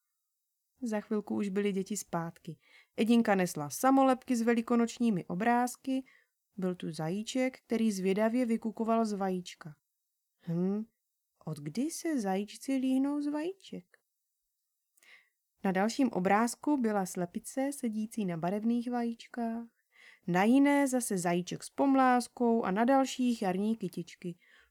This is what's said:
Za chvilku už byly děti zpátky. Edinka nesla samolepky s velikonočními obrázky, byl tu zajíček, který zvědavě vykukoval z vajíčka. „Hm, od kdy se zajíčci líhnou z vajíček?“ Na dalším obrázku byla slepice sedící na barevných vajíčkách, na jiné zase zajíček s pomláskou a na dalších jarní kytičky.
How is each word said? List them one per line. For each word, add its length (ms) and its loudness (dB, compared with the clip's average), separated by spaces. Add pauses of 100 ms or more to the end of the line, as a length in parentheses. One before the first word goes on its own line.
(800)
Za 180 -4
chvilku 360 -6
už 140 -2
byly 220 -2
děti 260 -4
zpátky. 600 -8 (400)
Edinka 380 4
nesla 340 0
samolepky 640 4
s 60 0
velikonočními 840 0
obrázky, 800 -2 (540)
byl 180 -2
tu 160 -8
zajíček, 680 -4
který 320 0
zvědavě 540 2
vykukoval 600 0
z 80 -4
vajíčka. 600 -6 (720)
„Hm, 380 0 (600)
od 140 -8
kdy 320 -4
se 300 -4
zajíčci 540 -4
líhnou 460 0
z 60 -2
vajíček?“ 720 -8 (1600)
Na 80 0
dalším 380 0
obrázku 680 0
byla 280 0
slepice 640 -4
sedící 540 -4
na 120 -4
barevných 540 -2
vajíčkách, 760 -6 (600)
na 160 4
jiné 440 6
zase 300 -2
zajíček 460 -2
s 60 -14
pomláskou 920 2
a 80 0
na 140 2
dalších 560 2
jarní 360 0
kytičky. 580 -8 (360)